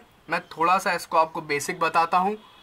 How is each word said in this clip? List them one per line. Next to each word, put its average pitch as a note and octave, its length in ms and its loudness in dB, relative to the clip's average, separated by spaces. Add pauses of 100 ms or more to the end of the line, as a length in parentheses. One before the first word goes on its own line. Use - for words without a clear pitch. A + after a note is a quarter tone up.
(300)
मैं F3 180 -2
थोड़ा E3+ 300 2
सा F#3+ 160 -2
इसको E3+ 240 -4
आपको D#3+ 240 2
basic D3 380 -4
बताता E3 380 2
हूँ। G3+ 180 0 (260)